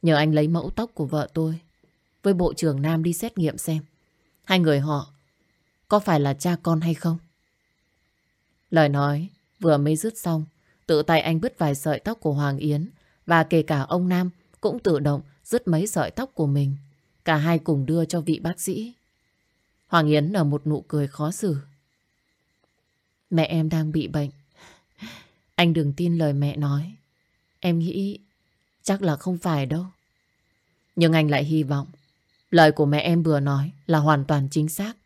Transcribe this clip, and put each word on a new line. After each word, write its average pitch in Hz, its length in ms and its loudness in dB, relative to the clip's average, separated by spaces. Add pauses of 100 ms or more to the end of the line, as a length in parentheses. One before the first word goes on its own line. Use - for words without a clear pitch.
"Nhờ 160 140 4
anh 156 180 2
lấy 151 140 2
mẫu 170 280 -2
tóc 233 180 -6
của 151 120 -4
vợ 147 280 -4
tôi 160 260 -2 (640)
với 196 120 2
bộ 175 200 0
trưởng 143 280 -2
Nam 160 200 0
đi 170 100 0
xét 226 260 -8
nghiệm 156 200 -2
xem 156 240 -4 (600)
hai 185 140 2
người 156 220 4
họ 143 320 -4 (760)
có 208 100 4
phải 185 220 2
là 139 140 0
cha 170 280 -2
con 165 180 0
hay 165 140 0
không." 165 240 -4 (1500)
Lời 160 180 4
nói 143 400 0 (320)
vừa 160 180 4
mới 151 180 2
dứt 220 220 -6
xong, 160 260 -4 (420)
tự 151 160 2
tay 160 180 4
anh 160 200 0
bứt - 180 -6
vài 147 160 0
sợi 139 240 -2
tóc 220 220 -6
của 156 120 -2
Hoàng 139 260 -2
Yến, 147 320 -2 (360)
và 165 180 4
kể 160 180 2
cả 151 180 -2
ông 180 280 -2
Nam 180 220 0 (300)
cũng 196 180 -2
tự 165 200 2
động 143 240 0 (220)
dứt - 240 -4
mấy 170 180 2
sợi 143 240 -2
tóc 269 240 -8
của 156 120 0
mình. 139 300 0 (480)
Cả 160 120 2
hai 160 220 2
cùng 143 280 0
đưa 160 180 0
cho 170 160 -4
vị 160 220 -2
bác 165 180 -6
sĩ. 220 340 -8 (920)
Hoàng 165 200 2
Yến 151 260 2
nở 190 120 2
một 143 220 -2
nụ 151 220 -2
cười 147 180 -2
khó 151 240 -6
xử: 180 260 -4 (1700)
"Mẹ 165 140 2
em 160 240 0
đang 156 240 -2
bị 151 160 -2
bệnh. 147 220 -4 (1200)
Anh 170 180 4
đừng 151 200 0
tin 170 260 -2
lời 151 140 2
mẹ 143 240 -2
nói. 147 380 -4 (680)
Em 175 180 0
nghĩ 196 400 -4 (640)
chắc 196 200 -2
là 160 140 0
không 180 220 -6
phải 151 280 -2
đâu." 160 200 -4 (1120)
Nhưng 165 160 4
anh 156 180 4
lại 143 140 0
hy 156 180 0
vọng 143 240 -4 (640)
lời 160 220 8
của 156 140 2
mẹ 147 140 2
em 170 220 2
vừa 156 180 2
nói 139 320 -2 (140)
là 165 120 2
hoàn 147 260 2
toàn 143 260 0
chính 151 180 -2
xác. 196 240 -8 (120)